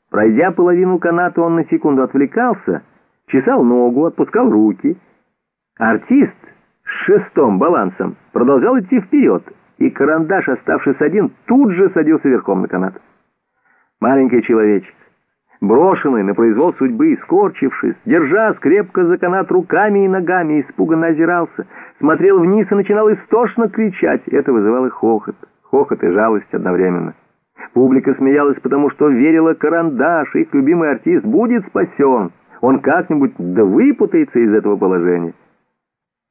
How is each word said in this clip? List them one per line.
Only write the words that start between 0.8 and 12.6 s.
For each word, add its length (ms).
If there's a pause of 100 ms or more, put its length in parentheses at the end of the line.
каната, 420
он 140
на 80
секунду 400
отвлекался, 760 (440)
чесал 380
ногу, 420
отпускал 420
руки. 480 (800)
Артист 600 (480)
с 200
шестом 540
балансом 560 (180)
продолжал 460
идти 220
вперёд, 420 (360)
и 120
Карандаш, 580
оставшись 520
один, 320 (140)
тут 260
же 180
садился 380
верхом 340